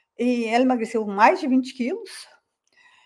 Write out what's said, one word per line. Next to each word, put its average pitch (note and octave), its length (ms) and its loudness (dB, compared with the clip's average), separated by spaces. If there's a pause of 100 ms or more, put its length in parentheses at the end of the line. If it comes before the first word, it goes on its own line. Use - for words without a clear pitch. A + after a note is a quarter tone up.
(180)
E A#3+ 280 0
ela A#3 180 2
emagreceu A3+ 420 -2
mais A3+ 340 4
de D#4+ 80 -4
vinte B3+ 260 0
quilos, F4+ 520 -8 (800)